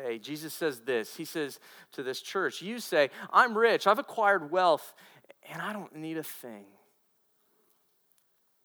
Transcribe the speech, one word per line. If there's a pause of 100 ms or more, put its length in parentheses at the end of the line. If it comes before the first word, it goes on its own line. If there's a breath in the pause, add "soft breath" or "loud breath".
A,
Jesus
says
this.
He
says (320 loud breath)
to
this
church,
"You
say, (220 loud breath)
'I'm
rich,
I've
acquired
wealth, (560 loud breath)
and
I
don't
need
a
thing.'" (2000)